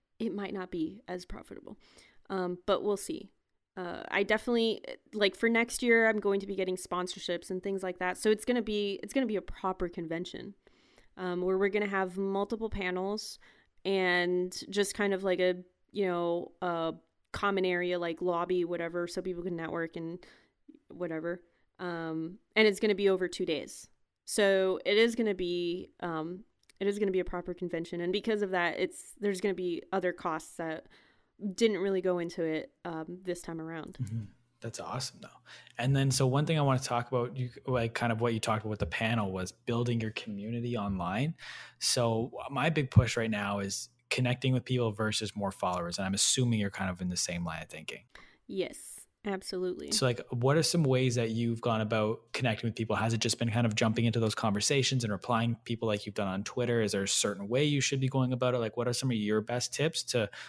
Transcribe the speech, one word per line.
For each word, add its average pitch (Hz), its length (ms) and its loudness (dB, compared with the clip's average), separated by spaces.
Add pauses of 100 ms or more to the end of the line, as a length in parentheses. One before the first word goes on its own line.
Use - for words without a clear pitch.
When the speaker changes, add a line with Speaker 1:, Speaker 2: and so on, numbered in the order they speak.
(200)
Speaker 1:
it 226 120 -4
might 202 220 -6
not 185 160 -8
be 180 380 -6
as 180 160 -6
profitable. - 520 -14 (540)
Um, 180 360 -4
but - 180 2
we'll 208 120 2
see. - 340 -8 (460)
Uh, 175 320 -8
I 202 140 2
definitely, 220 600 2 (300)
like, 208 220 2
for 233 140 2
next 233 340 2
year, 226 260 8
I'm 220 120 2
going 202 180 2
to 196 80 -6
be 202 80 -4
getting 185 220 0
sponsorships 180 760 -4
and 185 100 -2
things 196 220 -2
like 185 160 -4
that. 180 180 0
So - 140 4
it's 214 140 4
gonna 247 180 2
be, 208 400 -2
it's - 120 -6
gonna 269 120 2
be 214 100 0
a 175 60 -2
proper 190 460 -4
convention, 175 640 -6 (640)
um, 180 260 -4
where 185 160 2
we're 196 100 4
gonna 208 200 0
have 190 280 0
multiple 202 540 -2
panels 190 680 -4 (440)
and 180 720 2 (140)
just 196 240 0
kind 202 180 2
of, 190 120 -2
like, 180 160 2
a, 180 160 4 (380)
you 196 120 2
know, 175 460 0 (100)
a 165 320 -2 (380)
common 196 340 2
area, 180 320 2
like, 170 240 -4
lobby, 175 420 2
whatever, 170 420 -2
so 170 140 -6
people 175 220 -4
can 175 140 -4
network 165 400 -4
and 170 280 -8 (640)
whatever. 170 540 -6 (360)
Um, 165 600 -6 (180)
and 220 100 8
it's 196 140 4
gonna 214 140 4
be 196 160 4
over 185 180 2
two 185 160 -4
days. 156 440 -4 (360)
So 190 640 4
it 208 100 4
is 226 180 6
gonna 220 200 2
be, 175 560 -2 (100)
um, 170 440 -6 (360)
it 196 60 0
is 202 120 0
gonna 202 140 2
be 185 80 2
a 175 60 0
proper 180 260 -6
convention. 170 480 -4
And 175 100 0
because 208 300 2
of 190 120 0
that, 175 280 2
it's, - 400 -2
there's 196 220 0
gonna 202 100 2
be 175 300 -2 (100)
other 180 220 2
costs 165 420 -4
that 160 300 -6 (680)
didn't 220 240 4
really 190 220 0
go 180 200 0
into 170 220 -4
it, 156 300 -2 (140)
um, 170 360 -8
this 175 200 -6
time 165 180 -8
around. 165 400 -10
Speaker 2:
Mm-hmm. 110 240 -6 (360)
That's - 200 -10
awesome, 127 400 -8
though. - 80 -16 (480)
And 131 180 2
then, 139 160 4
so 135 160 2
one 139 200 2
thing 160 120 2
I 147 40 4
wanna 135 160 4
talk 120 300 -2
about, 127 280 -2
you, 123 140 -4 (160)
like, 117 260 0
kind 117 200 0
of 110 100 -2
what 120 100 4
you 110 80 0
talked 107 220 0
about 110 80 -4
with 107 80 -4
the - 80 0
panel 110 440 0
was 92 220 -4
building 120 480 -2
your 110 120 -4
community 117 640 -6
online. 101 600 -2 (460)
So 117 520 2 (180)
my 139 200 2
big 151 200 0
push 120 280 6
right 113 120 0
now 101 280 0
is 98 320 -6 (220)
connecting 127 400 2
with 123 120 0
people 120 280 0
versus 107 420 -2
more 101 160 -4
followers? 90 480 -4
And 98 80 -2
I'm 95 80 0
assuming 117 460 2
you're 101 100 0
kind 98 200 -4
of 90 100 -6
in 92 80 -2
the 87 80 -2
same 87 300 -2
line 82 160 -6
of - 60 -14
thinking. - 340 -12 (440)
Speaker 1:
Yes, - 540 -8 (260)
absolutely. 185 640 -4
Speaker 2:
So, - 140 2
like, 123 160 2 (100)
what 131 280 4
are 160 40 4
some 165 220 4
ways 131 300 4
that 117 160 2
you've 117 320 0
gone 113 180 2
about 110 400 2 (140)
connecting 120 340 0
with 110 80 -4
people? 110 180 0
Has 110 200 2
it 107 60 0
just - 180 0
been 117 120 2
kind 117 160 4
of 110 80 2
jumping 113 300 2
into 117 160 2
those 110 140 2
conversations 123 680 2
and 107 100 -2
replying 117 420 0
to - 80 -12
people 113 260 -2
like 104 160 0
you've 101 100 -8
done 101 140 0
on 95 160 -2
Twitter? 120 380 0
Is 101 100 2
there 98 100 0
a 98 60 -2
certain 101 400 0
way 131 160 2
you 147 160 2
should 135 200 0
be 131 80 2
going 127 260 2
about 123 200 2
it? 123 40 2
Like, 113 180 -2
what 120 100 0
are 123 60 0
some 131 180 0
of 117 60 2
your 107 240 2
best 120 320 -4
tips 156 320 0
to 113 240 0 (200)